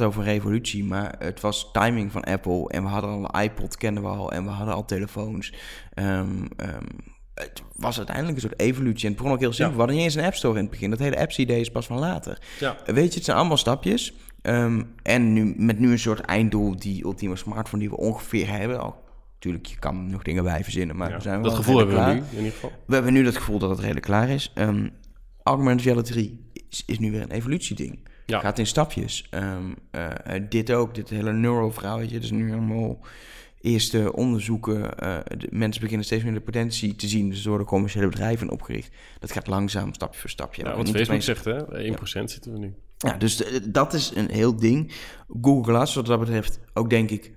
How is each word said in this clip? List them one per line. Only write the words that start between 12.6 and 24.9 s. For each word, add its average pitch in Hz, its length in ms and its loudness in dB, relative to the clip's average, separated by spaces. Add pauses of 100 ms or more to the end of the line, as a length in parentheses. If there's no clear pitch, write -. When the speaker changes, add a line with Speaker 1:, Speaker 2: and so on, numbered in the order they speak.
Speaker 2:
Ja. 131 160 -2 (100)
Speaker 1:
Weet 143 220 6
je, 170 60 -4
het 170 100 -4
zijn 123 120 4
allemaal 156 200 6
stapjes. 175 580 2 (280)
Ehm, 117 400 4 (200)
en 117 300 6
nu, 110 240 4
met 107 220 4
nu 123 120 8
een 120 80 6
soort 110 220 0
einddoel, 104 560 2
die 95 280 -4
ultieme 92 320 -4
smartphone 107 460 -4
die 104 80 -2
we - 60 -8
ongeveer 110 520 0 (100)
hebben. 120 220 -2
Al, - 220 -8 (360)
tuurlijk, 87 280 -4
je - 120 -10
kan 90 320 -4
nog 92 120 -6
dingen 87 220 0
bij 90 180 0
verzinnen, 87 340 -4
maar 87 140 -4
Speaker 2:
Ja, 85 60 -6
Speaker 1:
we - 60 -8
zijn 101 200 -2
Speaker 2:
dat 113 100 2
Speaker 1:
wel 113 80 0
Speaker 2:
gevoel 127 180 6
Speaker 1:
redelijk 104 280 6
Speaker 2:
hebben 135 100 6
we 131 40 0
Speaker 1:
klaar. 143 120 -10
Speaker 2:
nu, 110 60 -8
in 107 60 0
ieder 110 160 -4
geval. 127 120 -8 (140)
Speaker 1:
We 127 80 2
hebben 127 180 6
nu 135 120 8
dat 120 120 4
gevoel 104 220 0
dat 95 120 2
het 95 100 0
redelijk - 260 -2
klaar 107 220 4
is. 139 260 -2
Ehm, 104 340 0 (540)